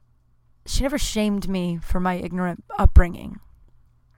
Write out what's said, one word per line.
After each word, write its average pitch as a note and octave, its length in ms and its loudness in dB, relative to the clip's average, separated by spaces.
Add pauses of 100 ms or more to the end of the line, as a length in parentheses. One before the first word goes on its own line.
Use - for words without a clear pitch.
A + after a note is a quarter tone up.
(680)
she - 160 -2
never C#4 160 -2
shamed G#3 500 -2
me F3 320 -2
for - 200 0
my F3+ 140 0
ignorant F3+ 500 -6 (140)
upbringing. - 600 4 (800)